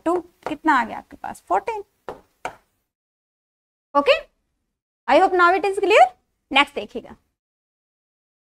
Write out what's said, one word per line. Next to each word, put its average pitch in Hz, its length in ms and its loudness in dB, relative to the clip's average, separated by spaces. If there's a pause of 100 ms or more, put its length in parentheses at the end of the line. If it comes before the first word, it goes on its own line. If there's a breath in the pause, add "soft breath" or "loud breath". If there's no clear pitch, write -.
टू, 330 100 -2 (340)
कितना 302 320 0
आ 233 40 -4
गया 208 140 -12
आपके - 180 -20
पास? - 320 -16
फ़ोर्टीन। 403 340 -6 (2000)
ओके, 285 220 2 (920)
I 269 120 4
hope 370 200 2
now 349 180 4
it 392 120 -4
is 392 140 -8
clear। 466 220 6 (440)
नेक्स्ट 277 240 0
देखिएगा, 208 400 -12 (1400)